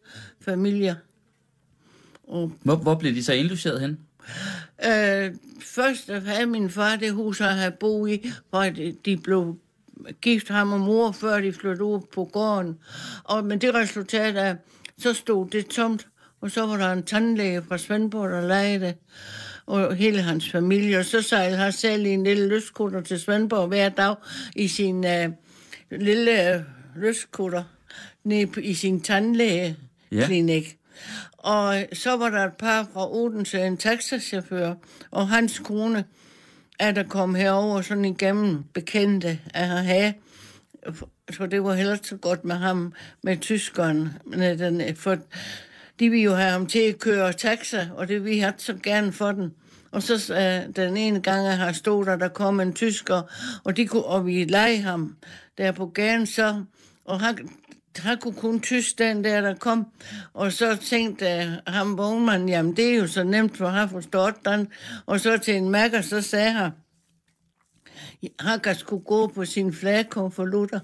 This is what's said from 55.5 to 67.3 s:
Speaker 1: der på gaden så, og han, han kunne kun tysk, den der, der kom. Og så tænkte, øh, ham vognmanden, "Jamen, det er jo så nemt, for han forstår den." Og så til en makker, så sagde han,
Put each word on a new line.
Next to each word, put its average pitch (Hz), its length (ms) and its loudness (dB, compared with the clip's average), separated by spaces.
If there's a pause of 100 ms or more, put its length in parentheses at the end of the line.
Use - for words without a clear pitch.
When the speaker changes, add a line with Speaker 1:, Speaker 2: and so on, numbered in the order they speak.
Speaker 1:
der 190 140 0
på 185 140 -4
gaden 214 400 0
så, 214 380 0 (420)
og 185 140 -4
han, 214 300 -2 (480)
han 226 200 -2
kunne 240 160 -6
kun 226 280 -2
tysk, 247 360 0
den 220 260 2
der, 208 180 2
der 196 140 0
kom. 226 320 0 (460)
Og 190 200 -2
så 226 220 2
tænkte, 226 500 -2
øh, 175 220 0 (200)
ham 196 300 0
vognmanden, 208 520 2
"Jamen, 170 260 2
det 226 180 4
er - 40 4
jo 196 100 2
så 180 160 -2
nemt, 208 340 2
for 185 100 0
han 196 220 0
forstår 190 420 0 (140)
den." 202 220 0 (380)
Og 202 140 0
så 226 180 4
til 214 180 0
en 185 140 2
makker, 220 320 4
så 208 200 -2
sagde 208 300 2
han, 196 200 0 (1700)